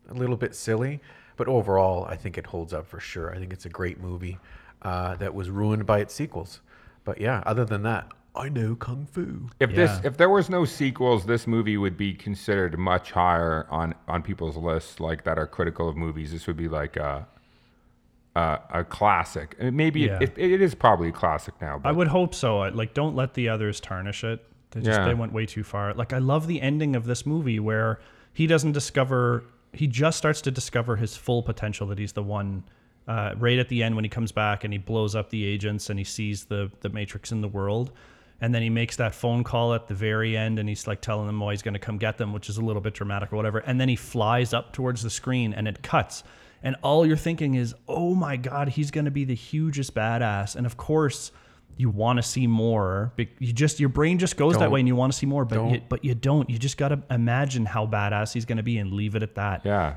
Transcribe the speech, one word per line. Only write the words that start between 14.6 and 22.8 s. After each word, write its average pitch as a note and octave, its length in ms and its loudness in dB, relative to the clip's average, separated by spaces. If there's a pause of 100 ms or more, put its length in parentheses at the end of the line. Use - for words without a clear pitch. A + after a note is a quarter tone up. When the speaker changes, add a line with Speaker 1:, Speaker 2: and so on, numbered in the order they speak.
Speaker 2:
like, D#2+ 240 -4
that D#2+ 120 0
are D#2 100 0
critical E2+ 420 -2
of D2+ 80 -4
movies. D#2+ 340 -4
This E2 160 -8
would E2 80 -2
be, E2 140 -4
like, D2 260 -4
a, C#2+ 320 -4 (1120)
a, D#2+ 220 2 (100)
a F2 160 -2
classic. F2 720 2
And B2 160 -2
maybe D#3 260 2
Speaker 3:
Yeah. F#2+ 200 0
Speaker 2:
it, - 160 2
it, F3+ 160 2
it F#3+ 80 4
is D#3+ 140 4
probably F2 340 6
a - 20 0
classic D#2 480 -2
now. D2 180 -6
But G2 120 -2
Speaker 3:
I - 20 4
would E3+ 160 4
hope F3 260 2
so. A2 260 0
I, G2 100 0
like, A2 240 -4